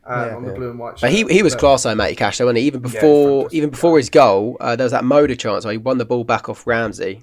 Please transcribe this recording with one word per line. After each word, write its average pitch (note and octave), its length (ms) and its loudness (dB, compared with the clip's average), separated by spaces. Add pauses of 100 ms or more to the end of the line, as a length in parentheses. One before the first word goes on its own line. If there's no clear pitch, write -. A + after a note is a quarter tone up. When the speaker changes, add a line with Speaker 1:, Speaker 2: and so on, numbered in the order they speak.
Speaker 1:
um, B2 220 -6
Speaker 2:
Yeah. A2 80 -10
Speaker 1:
on B2 80 -12
the B2 60 -10
Speaker 3:
Yeah. A#2+ 60 -10
Speaker 1:
blue B2+ 140 -8
and A#2+ 80 -14
white A#2 200 -14
shirt. A#2+ 100 0
Speaker 3:
But - 40 2
he, G#3+ 120 0
he F#3 180 2
was F#3+ 120 2
Speaker 1:
But - 60 -6
Speaker 3:
class, C#3 240 4
though, A2+ 100 -2
Matty G2+ 220 -2
Cash, G#2 220 -2
though, A#2+ 60 0
wasn't A#2+ 140 2
he? A#2+ 80 0
Even C3 160 -4
Speaker 1:
Yeah, B2 100 -8
Speaker 3:
before, D3 360 4 (140)
Speaker 1:
fantastic. - 140 -6
Speaker 3:
even D3+ 140 0
before E3 280 2
his B2 120 0
goal, A#2 500 4
uh, A#2 160 -2
there C3 80 -2
was A#2+ 80 -2
that A#2+ 120 -2
Moda C#3 340 2
chance G2+ 260 -4
where G#2+ 80 -6
he A2 60 -6
won C3 200 -4
the A#2 60 -4
ball A#2+ 200 -4
back A2+ 240 -4
off - 180 -12
Ramsey, A2 560 -4